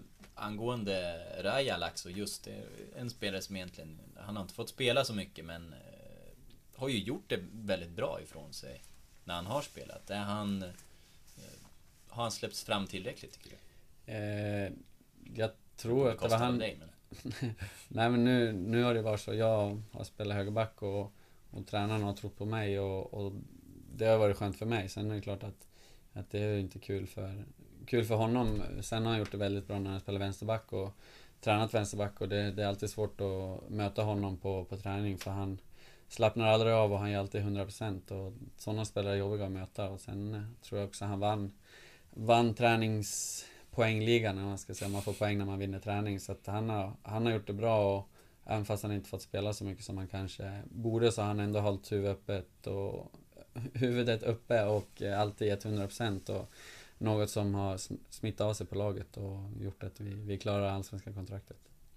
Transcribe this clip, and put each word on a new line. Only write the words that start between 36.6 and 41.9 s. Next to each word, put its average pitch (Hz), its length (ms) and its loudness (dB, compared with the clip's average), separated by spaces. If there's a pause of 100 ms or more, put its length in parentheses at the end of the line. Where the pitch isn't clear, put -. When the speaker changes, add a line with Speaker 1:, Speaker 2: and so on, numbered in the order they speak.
Speaker 2:
av 107 200 8
och 98 60 2
han 104 120 0
gör 101 80 2
alltid 98 220 0
hundra 101 240 0
procent, 101 460 -6
och 95 220 -6 (240)
såna 110 280 -2
spelare 101 280 0
är 101 40 4
jobbiga 101 280 0
att 95 60 -2
möta. 95 380 -4
Och 95 100 -8
sen, 104 340 -6
eh, 104 80 -4 (200)
tror - 200 -4
jag 98 80 -2
också - 160 -8
han 101 140 0
vann, 101 340 2 (560)